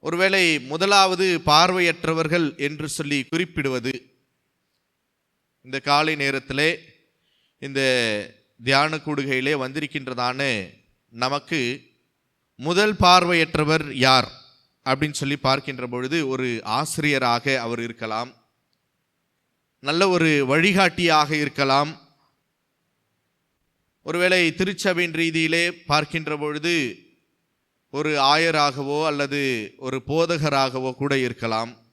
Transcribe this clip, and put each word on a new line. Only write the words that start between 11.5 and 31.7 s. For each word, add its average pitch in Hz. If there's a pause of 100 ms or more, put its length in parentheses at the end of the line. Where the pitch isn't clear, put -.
முதல் 190
பார்வையற்றவர் 165 (120)
யார் 131 (580)
அப்படின்னு 139
சொல்லி 143
பார்க்கின்ற 135
பொழுது 127 (100)
ஒரு 131 (220)
ஆசிரியராக 135
அவர் 117
இருக்கலாம், 113 (1500)
நல்ல 156
ஒரு 165 (160)
வழிகாட்டியாக 165
இருக்கலாம். 143 (2250)
ஒருவேளை 180 (100)
திருச்சபையின் 175
ரீதியிலே 165 (200)
பார்க்கின்ற 151
பொழுது 151 (1160)
ஒரு 151 (120)
ஆயராகவோ 147
அல்லது 143 (380)
ஒரு 131
போதகராகவோ 143
கூட 139
இருக்கலாம். 117 (200)